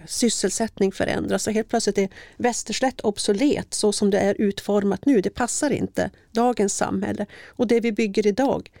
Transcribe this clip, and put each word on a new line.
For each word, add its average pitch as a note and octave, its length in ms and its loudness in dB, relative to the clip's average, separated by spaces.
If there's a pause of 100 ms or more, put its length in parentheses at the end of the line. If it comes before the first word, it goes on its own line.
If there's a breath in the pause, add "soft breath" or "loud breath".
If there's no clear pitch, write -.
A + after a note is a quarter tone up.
sysselsättning G#3 840 0
förändras - 560 -2
och A3 60 -2
helt G#3+ 160 -2
plötsligt - 280 0
är G3 120 0 (280 loud breath)
Västerslätt A#3+ 640 -2
obsolet G#3 720 0
så G#3 180 2
som G#3 180 0
det G3 100 2
är G3 220 2
utformat G3+ 640 0
nu. C4 160 6
Det G3 80 -4
passar B3+ 400 -2
inte F#3 400 -2 (220 soft breath)
dagens A3+ 460 0
samhälle G#3 480 -2 (220 loud breath)
och B3+ 200 -2
det A#3 120 4
vi A#3 120 0
bygger G#3+ 360 0
idag - 420 0 (100)